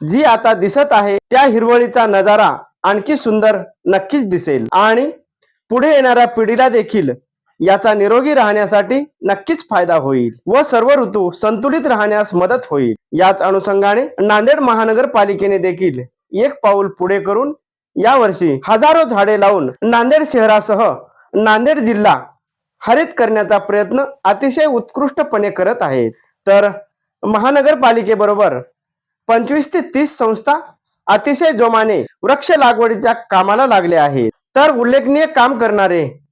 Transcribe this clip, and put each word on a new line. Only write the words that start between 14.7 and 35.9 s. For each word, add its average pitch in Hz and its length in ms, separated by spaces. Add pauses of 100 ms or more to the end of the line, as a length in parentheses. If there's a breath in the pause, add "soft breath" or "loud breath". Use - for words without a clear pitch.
देखील 175 440 (420)
एक 277 80 (100)
पाऊल 202 260
पुढे 190 320
करून 240 320 (440)
यावर्षी 190 720
हजारो 302 400
झाडे 202 320
लावून 190 300 (120)
नांदेड 240 440
शहरासह 214 680 (400 soft breath)
नांदेड 220 440
जिल्हा 208 420 (600)
हरित 294 260 (120)
करण्याचा 214 400
प्रयत्न 208 460 (200)
अतिशय 262 400
उत्कृष्टपणे 254 840
करत 196 300
आहेत. 127 320 (340 soft breath)
तर 202 220 (540)
महानगरपालिकेबरोबर 214 1400 (720)
पंचवीस 254 460
ते 349 60
तीस - 380
संस्था 226 340 (540)
अतिशय 285 460
जोमाने 220 540 (160)
वृक्ष 277 280
लागवडीच्या 233 600
कामाला 208 540
लागल्या 175 380
आहेत. 131 260 (260)
तर 294 140
उल्लेखनीय 262 560
काम 254 320
करणारे 190 640 (120)